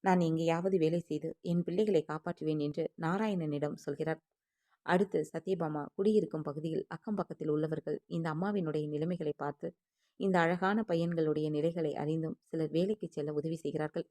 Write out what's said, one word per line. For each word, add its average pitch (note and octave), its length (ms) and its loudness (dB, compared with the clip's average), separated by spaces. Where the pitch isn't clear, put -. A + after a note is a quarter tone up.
"நான் F#3 160 6
எங்கேயாவது E3 580 2
வேலை D#3+ 220 4
செய்து D#3 400 -6
என் F3 220 0
பிள்ளைகளை F3 460 2
காப்பாற்றுவேன்" D#3 500 -4
என்று D3 320 -2
நாராயணனிடம் E3 720 0
சொல்கிறார். D#3 460 -4
அடுத்து F3+ 460 2
சத்யபாமா D#3+ 600 -2
குடியிருக்கும் G3 480 2
பகுதியில் D#3 460 -4
அக்கம் G3+ 260 -8
பக்கத்தில் E3 340 -4
உள்ளவர்கள் D3+ 580 -2
இந்த E3 240 -4
அம்மாவினுடைய D#3+ 580 -2
நிலைமைகளை D#3 480 -2
பார்த்து, C#3+ 320 -6
இந்த F#3+ 200 4
அழகான F#3 480 2
பையன்களுடைய D#3+ 640 2
நிலைகளை D#3 440 0
அறிந்தும் D#3+ 480 -2
சிலர் D#3+ 280 -2
வேலைக்கு F3+ 380 0
செல்ல D3+ 240 -4
உதவி D#3+ 240 -2
செய்கிறார்கள். D3+ 540 -4